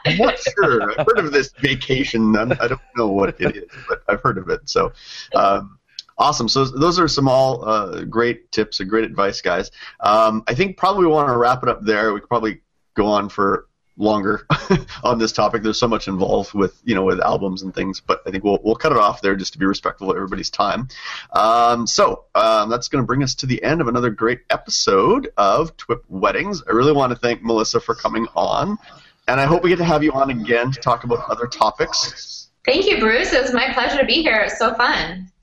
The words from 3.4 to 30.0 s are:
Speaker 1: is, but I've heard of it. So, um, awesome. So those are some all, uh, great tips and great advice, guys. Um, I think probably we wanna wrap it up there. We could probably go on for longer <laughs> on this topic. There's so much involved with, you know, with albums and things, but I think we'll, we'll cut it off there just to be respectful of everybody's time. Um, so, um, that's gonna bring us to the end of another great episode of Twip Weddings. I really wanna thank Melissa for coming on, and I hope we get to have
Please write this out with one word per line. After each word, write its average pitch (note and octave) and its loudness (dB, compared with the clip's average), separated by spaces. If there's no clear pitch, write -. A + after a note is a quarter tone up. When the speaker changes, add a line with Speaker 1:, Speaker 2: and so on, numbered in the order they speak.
Speaker 1:
is, - -16
but - -6
I've G2+ -2
heard A2+ 0
of F#2 -8
it. F2+ -4
So, F2 -2
um, G2 0
awesome. B2 2
So C3+ 2
those C#3+ 0
are E3 2
some C#3 0
all, C3 2
uh, F#2+ -2
great A#2 -2
tips - -2
and F#2+ -8
great A2 2
advice, G2+ -2
guys. F#2 -2
Um, A2 4
I A2+ -2
think F#3 -2
probably F#3+ 2
we D#3+ 4
wanna C#3+ 2
wrap B2 2
it A#2+ 0
up A2 -4
there. G#2+ 2
We G#2 -6
could - -20
probably A2 -2
go G#2 2
on G#2 2
for G2 -2
longer G#2 0
<laughs> - -6
on A#2 0
this A2 0
topic. G#2 0
There's G#2+ -2
so B2 4
much G#2+ -2
involved G2 0
with, G2 0
you A#2 0
know, F#2+ 2
with F#2 2
albums G2 -2
and F#2+ -10
things, F#2+ -6
but - -2
I F#2+ -4
think F#2+ -6
we'll, G2+ 4
we'll A2 2
cut D#3 0
it B2+ 2
off G#2+ 2
there G2 0
just F#2+ -8
to - -18
be F#2+ 0
respectful G2 -2
of F#2+ -4
everybody's F#2+ -6
time. G2+ -2
Um, A#2 2
so, - 0
um, A2 2
that's A#2+ -4
gonna C3 -2
bring B2+ 0
us C3 -2
to - -8
the B2+ -2
end D3 0
of C#3 -2
another A#2+ 0
great A2 -2
episode A2 0
of A2 0
Twip - -6
Weddings. G#2 -2
I G2 0
really B2+ 4
wanna C3+ 0
thank A#2+ -2
Melissa A2+ 0
for - -4
coming A2+ -2
on, G2+ 0
and C3 2
I C#3 2
hope E3+ 2
we F3+ 2
get F3 2
to E3+ -2
have D3+ 2